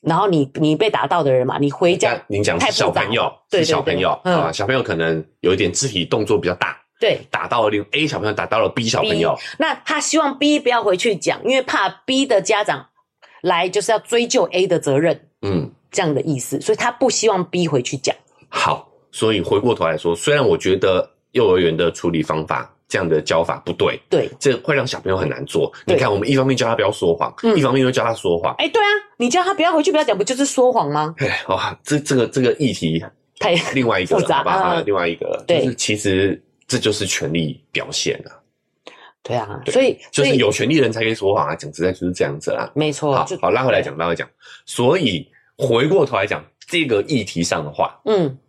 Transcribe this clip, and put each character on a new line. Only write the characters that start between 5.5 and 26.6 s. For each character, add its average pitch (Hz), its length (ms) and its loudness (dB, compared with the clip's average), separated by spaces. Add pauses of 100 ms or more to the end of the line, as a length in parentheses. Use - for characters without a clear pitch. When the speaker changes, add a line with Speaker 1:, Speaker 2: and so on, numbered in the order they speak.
Speaker 2:
一 92 60 2
点 92 160 0
肢 - 140 -2
体 95 180 -2
动 110 180 0
作 104 160 2
比 80 80 -2
较 90 60 0
大， 90 240 -4 (220)
Speaker 1:
对。 202 200 2 (120)
Speaker 2:
打 - 160 -4
到 120 160 0
了 107 80 2
另， 104 120 -2 (100)
A 151 120 0
小 120 140 -4
朋 104 80 -2
友 107 60 -2
打 92 120 -4
到 107 140 -2
了 110 100 2
B - 140 -4
小 113 180 0
朋 - 160 -2
友。 82 160 0
Speaker 1:
B， - 80 -8 (160)
那 311 160 0 (100)
他 302 160 -4
希 294 200 0
望 285 180 -2
B 294 220 2
不 247 100 -2
要 240 140 0
回 196 120 2
去 208 200 0
讲， - 280 -4
因 247 120 0
为 262 80 2
怕 262 260 0 (160)
B 262 220 0
的 226 160 4
家 208 200 0
长 143 220 -4 (560)
来 175 260 2
就 196 140 0
是 233 100 -2
要 214 60 2
追 233 300 0
究 240 240 2
A 180 160 2
的 165 120 2
责 139 200 2
任。 156 200 2 (220)
Speaker 2:
嗯。 95 300 -2 (200)
Speaker 1:
这 196 120 -2
样 156 100 0
的 135 80 0
意 147 160 -2
思， 135 240 -6
所 - 100 -2
以 220 40 4
他 240 160 0
不 254 180 2
希 220 200 2
望 190 200 2
B 180 180 0
回 143 140 0
去 - 160 -6
讲。 - 180 -2 (340)
Speaker 2:
好， - 380 -2 (240)
所 110 220 0
以 98 80 0
回 101 180 2
过 113 140 2
头 90 120 0
来 80 120 0
说， 85 180 0
虽 - 160 -2
然 143 160 4
我 87 80 4
觉 92 200 2
得 92 340 2 (220)
幼 113 200 4
儿 90 60 6
园 82 180 2
的 82 160 2
处 87 200 -4
理 80 100 0
方 78 240 -2
法， 67 260 -4 (160)
这 - 120 -4
样 87 100 -2
的 78 100 2
教 82 240 0
法 - 220 -4
不 82 80 -6
对， - 340 0
Speaker 1:
对。 143 220 0 (100)
Speaker 2:
这 135 180 2
会 - 180 -2
让 127 100 0
小 - 140 -8
朋 95 120 -4
友 95 60 0
很 87 100 -2
难 65 200 -6
做。 - 240 -2 (160)
Speaker 1:
对。 92 80 2
Speaker 2:
你 - 40 4
看， 127 120 2
我 101 60 0
们 104 120 -2
一 139 60 4
方 131 100 4
面 135 100 2
叫 123 120 0